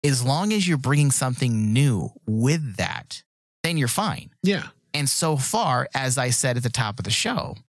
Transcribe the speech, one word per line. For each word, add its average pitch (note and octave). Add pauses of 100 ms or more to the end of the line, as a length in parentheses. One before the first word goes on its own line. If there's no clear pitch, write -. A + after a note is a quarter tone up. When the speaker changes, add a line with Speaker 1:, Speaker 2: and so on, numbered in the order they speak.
Speaker 1:
as C3+
long E3
as G3+
you're D#3+
bringing C#3+
something A#2+
new B2 (160)
with A#2+
that, - (400)
then E3
you're B2
fine. - (120)
Speaker 2:
Yeah. F#3 (280)
Speaker 1:
And C#3+
so D#3+
far, C3
as C3
I B2
said B2
at B2
the A#2+
top A2
of F2+
the G2
show - (160)